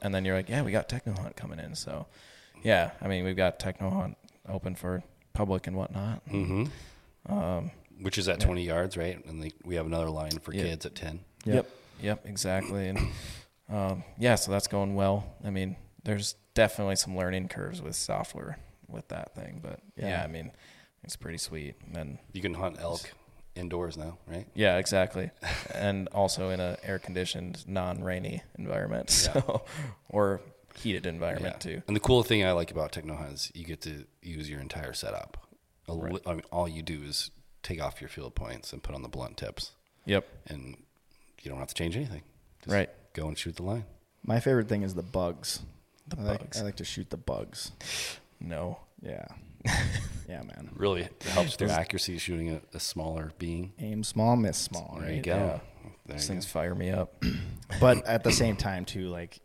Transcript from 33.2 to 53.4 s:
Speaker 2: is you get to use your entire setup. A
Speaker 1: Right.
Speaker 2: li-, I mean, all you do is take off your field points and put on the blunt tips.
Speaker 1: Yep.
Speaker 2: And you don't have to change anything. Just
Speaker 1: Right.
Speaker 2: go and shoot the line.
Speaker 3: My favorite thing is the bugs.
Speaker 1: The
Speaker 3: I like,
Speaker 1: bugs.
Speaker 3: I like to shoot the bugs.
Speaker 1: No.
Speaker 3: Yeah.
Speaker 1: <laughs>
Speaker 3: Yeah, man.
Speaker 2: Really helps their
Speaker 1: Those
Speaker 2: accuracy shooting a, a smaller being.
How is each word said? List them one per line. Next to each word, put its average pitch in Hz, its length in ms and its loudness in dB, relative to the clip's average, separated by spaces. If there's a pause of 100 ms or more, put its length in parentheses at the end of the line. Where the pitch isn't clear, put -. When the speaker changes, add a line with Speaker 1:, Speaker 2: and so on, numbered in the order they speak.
Speaker 2:
is - 200 -6
you 85 120 -10
get 82 160 -8
to 73 240 -8 (160)
use 76 280 -8
your 71 120 -8
entire 67 320 -6
setup. - 440 -6 (520)
A 85 40 -4
Speaker 1:
Right. 82 200 -4
Speaker 2:
li-, 92 120 -4
I 87 80 0
mean, 82 180 -4
all 87 160 2
you 80 140 -6
do 78 220 -6
is 73 260 -4 (320)
take 82 200 -6
off 71 200 -4
your - 80 -10
field 64 260 -10
points 117 380 -6
and - 80 -12
put - 140 -6
on 135 60 -10
the 120 80 -10
blunt - 280 -8
tips. - 360 -8 (320)
Speaker 1:
Yep. 98 200 4 (220)
Speaker 2:
And 67 300 -10 (640)
you - 100 -10
don't 67 80 -6
have 67 100 -6
to - 60 -10
change 85 200 0
anything. 113 280 -4 (380)
Just - 120 -2
Speaker 1:
Right. 98 160 4 (240)
Speaker 2:
go 78 140 -2
and 78 100 -4
shoot - 180 -6
the 87 80 -6
line. 107 220 -2 (380)
Speaker 3:
My 113 160 4
favorite 120 280 6
thing 107 160 2
is 95 120 -2
the 85 80 -2
bugs. 87 580 -2 (460)
Speaker 1:
The 156 120 -6
Speaker 3:
I 104 40 -4
like, 101 160 0
Speaker 1:
bugs. - 200 -8
Speaker 3:
I 104 40 -2
like 101 140 -4
to - 80 -8
shoot - 240 -6
the - 80 -6
bugs. - 540 -6 (680)
Speaker 1:
No. 85 400 -4 (220)
Speaker 3:
Yeah. - 260 -8 (380)
Speaker 1:
<laughs> - 100 4 (540)
Speaker 3:
Yeah, 78 140 -8
man. - 320 -12
Speaker 2:
Really 90 320 2 (240)
helps 90 260 4
their - 120 2
Speaker 1:
Those 80 80 4
Speaker 2:
accuracy 85 420 0
shooting 82 320 -2
a, 78 100 -2 (140)
a 82 40 -8
smaller 80 600 -4
being. 87 400 -4